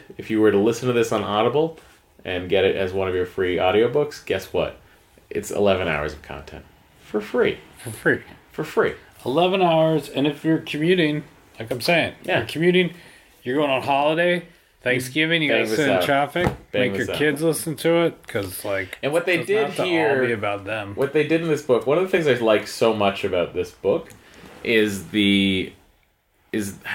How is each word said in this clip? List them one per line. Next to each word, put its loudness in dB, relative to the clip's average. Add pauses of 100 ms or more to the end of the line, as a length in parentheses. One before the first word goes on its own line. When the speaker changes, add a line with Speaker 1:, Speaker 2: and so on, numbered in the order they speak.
(180)
Speaker 1:
If -10
you 2
were 8
to 6
listen 2
to 4
this 2
on 0
Audible 0 (460)
and -6
get 4
it 2
as -2
one -2
of -2
your 0
free -2
audiobooks, 2
guess -4
what? -2 (520)
It's -8
eleven 0
hours -2
of -18
content. -16 (380)
For -6
free. -2 (200)
Speaker 2:
For -14
free. -2 (300)
Speaker 1:
For -8
free. 0 (320)
Speaker 2:
Eleven 2
hours, 2
and -2
if -6
you're 2
commuting, 0 (340)
like -8
I'm -6
saying, 0
Speaker 1:
Yeah. 0
Speaker 2:
you're -4
commuting, 2 (500)
you're -4
going 2
on 0
holiday, 0 (360)
Thanksgiving, 0
you 0
Speaker 1:
Bang 2
Speaker 2:
gotta -4
Speaker 1:
this -2
Speaker 2:
sit 2
in 4
Speaker 1:
out. 2
Speaker 2:
traffic, 0 (260)
Speaker 1:
Bang 0
Speaker 2:
make -4
your -2
Speaker 1:
this -6
out. -4
Speaker 2:
kids 0
listen -2
to 2
it, -6
'cause, -6
like, -6
Speaker 1:
And -2
what 0
they 0
Speaker 2:
it's -8
Speaker 1:
did 0
Speaker 2:
not -10
to 0
all -2
Speaker 1:
here, 2
Speaker 2:
be 0
about -4
them. -8
Speaker 1:
what -2
they 2
did 2
in -2
this 0
book, 2
one 4
of 2
the -4
things 2
I 4
like 2
so 2
much 0
about -2
this -4
book -2 (520)
is 0
the, 2 (800)
is -4 (200)